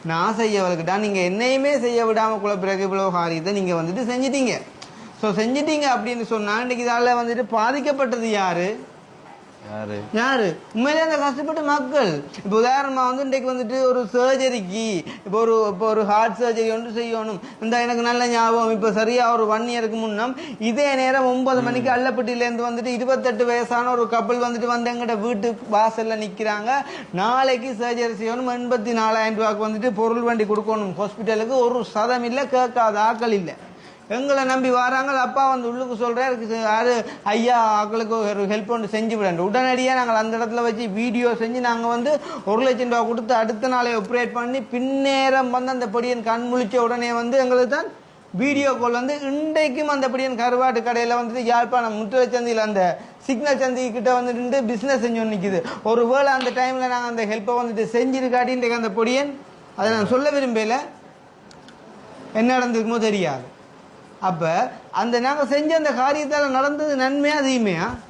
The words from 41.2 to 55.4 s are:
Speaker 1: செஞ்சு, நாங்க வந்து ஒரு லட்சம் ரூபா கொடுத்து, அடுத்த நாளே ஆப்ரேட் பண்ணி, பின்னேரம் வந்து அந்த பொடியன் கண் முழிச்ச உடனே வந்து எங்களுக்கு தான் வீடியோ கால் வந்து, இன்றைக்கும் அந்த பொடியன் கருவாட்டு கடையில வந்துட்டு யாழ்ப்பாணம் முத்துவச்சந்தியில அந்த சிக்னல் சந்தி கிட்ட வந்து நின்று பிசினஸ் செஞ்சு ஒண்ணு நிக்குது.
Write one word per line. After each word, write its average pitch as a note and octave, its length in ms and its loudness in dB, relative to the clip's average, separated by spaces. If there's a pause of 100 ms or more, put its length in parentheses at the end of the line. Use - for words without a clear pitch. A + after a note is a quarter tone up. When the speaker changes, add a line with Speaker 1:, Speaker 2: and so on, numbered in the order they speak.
Speaker 1:
செஞ்சு, A#3 320 -2
நாங்க A#3 280 0
வந்து B3 320 0 (240)
ஒரு A3 180 2
லட்சம் B3+ 260 2
ரூபா A#3+ 140 2
கொடுத்து, A3+ 320 0
அடுத்த A3+ 340 0
நாளே A#3+ 240 0
ஆப்ரேட் A#3 400 -2
பண்ணி, B3 260 -4
பின்னேரம் C4 920 2
வந்து B3+ 200 -2
அந்த B3 160 -2
பொடியன் A#3+ 360 -2
கண் A#3 320 -2
முழிச்ச B3 220 0
உடனே A#3+ 360 0
வந்து A#3 260 0
எங்களுக்கு B3+ 300 4
தான் D#4 180 -2 (440)
வீடியோ C#4 420 2
கால் A#3+ 180 0
வந்து, C4 300 -2
இன்றைக்கும் D4+ 680 0
அந்த C4+ 200 0
பொடியன் B3+ 280 -2
கருவாட்டு B3 440 2
கடையில A#3+ 340 0
வந்துட்டு A#3+ 280 -4
யாழ்ப்பாணம் A#3 600 0
முத்துவச்சந்தியில A#3+ 540 0
அந்த G3+ 420 2 (240)
சிக்னல் C4+ 360 0
சந்தி B3+ 340 -2
கிட்ட B3 220 2
வந்து B3 200 0
நின்று B3 280 0
பிசினஸ் A#3+ 380 0
செஞ்சு A#3 240 0
ஒண்ணு A3 120 -2
நிக்குது. F#3 260 0 (200)